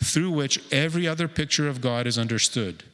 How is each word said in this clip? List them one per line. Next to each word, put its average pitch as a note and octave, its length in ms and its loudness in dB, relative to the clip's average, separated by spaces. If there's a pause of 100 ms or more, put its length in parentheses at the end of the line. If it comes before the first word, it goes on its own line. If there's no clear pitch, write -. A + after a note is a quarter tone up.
through F3 280 0
which D3 280 0 (140)
every D#3+ 340 2
other D#3+ 220 -2
picture D3 400 0
of B2+ 140 -4
God A#2+ 240 0
is A#2 120 0
understood. A2+ 640 0 (120)